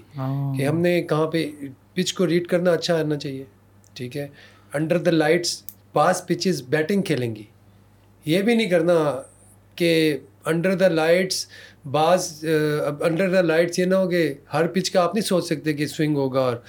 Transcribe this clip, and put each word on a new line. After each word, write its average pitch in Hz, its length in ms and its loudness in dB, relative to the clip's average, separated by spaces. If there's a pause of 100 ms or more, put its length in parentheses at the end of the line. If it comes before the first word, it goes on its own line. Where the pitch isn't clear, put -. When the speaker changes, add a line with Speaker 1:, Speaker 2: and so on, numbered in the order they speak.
(160)
Speaker 1:
ہاں۔ 139 380 -4
Speaker 2:
کہ 135 120 -2
ہم 160 140 0
نے 175 220 2
کہاں 160 240 0
پہ، 156 240 -4 (440)
پچ - 200 -4
کو 185 120 0
ریڈ 175 200 0
کرنا 180 240 0
اچھا 165 280 0
آنا 151 180 -2
چاہیے، 139 280 -10 (500)
ٹھیک 123 220 -12
ہے۔ 143 120 -10 (480)
under 156 200 0
the 170 160 0
lights 160 500 0 (300)
بعض 170 340 2
پچز 170 360 -2
بیٹنگ 156 400 0
کھیلیں 123 340 -2
گی، 107 60 -16 (840)
یہ 170 180 2
بھی 233 120 2
نہیں 226 160 0
کرنا 165 520 2 (520)
کہ 160 440 2 (300)
under 170 240 0 (100)
the 180 140 4
lights 170 500 2 (440)
بعض، 160 540 0
آ، 151 420 0
اب 147 160 -6
under 175 260 0
the 180 160 2
lights 165 340 2
یہ 180 60 2
نہ 180 100 2
ہو 190 160 2
کہ 160 240 0 (180)
ہر 156 140 2
پچ 170 240 -2
کا 185 120 2
آپ 170 120 0
نہیں 214 100 0
سوچ 175 200 0
سکتے 151 280 -4
کہ 147 140 -4
سوئنگ 151 300 -2
ہوگا۔ 135 240 0
اور 123 160 0 (120)